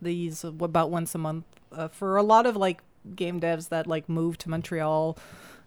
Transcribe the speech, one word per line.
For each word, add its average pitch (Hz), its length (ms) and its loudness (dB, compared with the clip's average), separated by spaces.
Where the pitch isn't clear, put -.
these 170 420 -4
about 165 480 0
once 165 240 -2
a - 20 -4
month, 160 280 -4
uh, 160 160 -8
for 190 300 -2
a 208 60 6
lot 220 220 8
of, 233 100 2
like, 190 280 0
game 180 260 -4
devs 165 280 -2
that, 160 180 -2
like, 160 200 -4
moved 165 340 -2
to - 80 -10
Montreal 160 680 -2